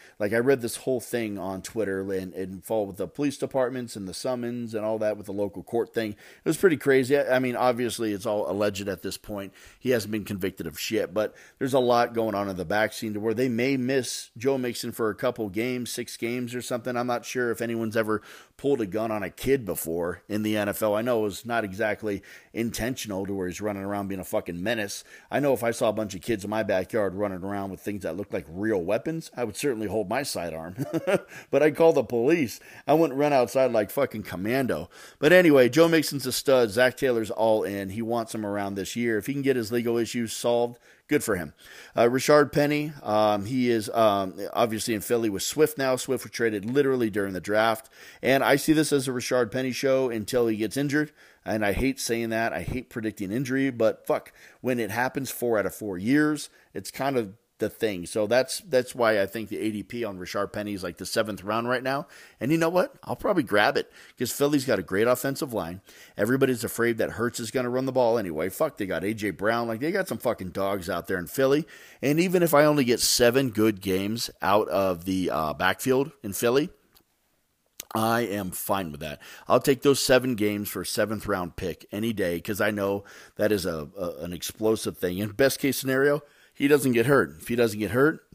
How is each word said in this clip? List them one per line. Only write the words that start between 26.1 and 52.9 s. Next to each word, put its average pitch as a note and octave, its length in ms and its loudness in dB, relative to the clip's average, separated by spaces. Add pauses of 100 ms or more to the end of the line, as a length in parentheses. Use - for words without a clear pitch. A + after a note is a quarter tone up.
of F2+ 80 -10
kids G#2 220 -2
in G2+ 60 -8
my G#2+ 140 -2
backyard G2 520 0
running G2 240 -4
around G2 320 -6
with F2+ 80 -10
things G2+ 240 -8
that E2 120 -4
looked G2+ 180 -8
like F2+ 160 -4
real G2 320 0
weapons, D#3 540 -2
I B2 100 -2
would G#2 100 -10
certainly A2 320 -2
hold G2+ 220 -2
my B2 140 -2
sidearm. E2+ 520 -6 (160)
<laughs> - 580 -4
But C#3 140 4
I'd D3+ 120 4
call E3 180 6
the C#3 100 4
police. B2 560 2 (260)
I C#3 80 4
wouldn't D#3 240 4
run D3 160 2
outside B2+ 380 4
like A2 180 2
fucking A#2 340 -2
commando. G2+ 640 -2 (280)
But D3+ 140 4
anyway, D3 380 10
Joe D#3+ 180 6
Mixon's D3 380 2
a B2+ 60 -2
stud. B2+ 400 4
Zach B2 260 4
Taylor's A#2 340 0
all A2 320 2
in. G2 260 -4
He G#2+ 120 -6
wants A2+ 340 -4
him G#2+ 100 -6
around G2+ 300 -4
this F#2+ 200 -6
year. A#2 220 0
If G2 80 -4
he C#3 80 -4
can C#3+ 80 -4
get C3+ 140 2
his A2+ 160 -2
legal A#2 260 0
issues A#2 360 -2
solved, A#2+ 440 0 (300)
good D3 160 2
for G#2 120 0
him. E2 180 -8 (420)
Uh, A2 80 6
Rashard C3+ 480 4
Penny, D3 400 0 (100)
um, G#2+ 440 2
he B2 240 0
is, A2 220 0
um, G2+ 440 2 (180)
obviously A2 400 0
in G2+ 80 -2
Philly A#2 280 0
with F#2+ 140 -4
Swift - 340 2
now. C3 180 2
Swift B2+ 300 -4
was G#2+ 60 -16
traded G#2+ 340 -2
literally C3 440 2
during G2 240 -2
the F2 80 -6
draft. A2 480 2 (320)
And C3 220 4
I C3 140 6
see D#3+ 160 2
this D3+ 180 4
as C3+ 160 2
a C3 40 -4
Rashard B2 400 0
Penny C3 200 -2
show C3 380 2
until A#2 380 0
he A2 100 0
gets G#2+ 180 -4
injured. D3 380 0 (320)
And G#2+ 200 -2
I G2+ 60 2
hate B2+ 280 0
saying A#2 300 -2
that. A2 240 -2
I E2 80 -6
hate - 280 -8
predicting G#2+ 420 -6